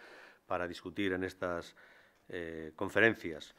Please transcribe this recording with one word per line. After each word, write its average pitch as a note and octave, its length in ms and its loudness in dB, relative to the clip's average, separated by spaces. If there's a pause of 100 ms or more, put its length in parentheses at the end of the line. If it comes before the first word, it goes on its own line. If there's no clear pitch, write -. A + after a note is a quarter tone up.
(480)
para F2+ 200 0
discutir F2+ 440 -2
en F#2 120 0
estas, F2+ 520 -4 (540)
eh, D#2+ 460 -6
conferencias. G2+ 840 4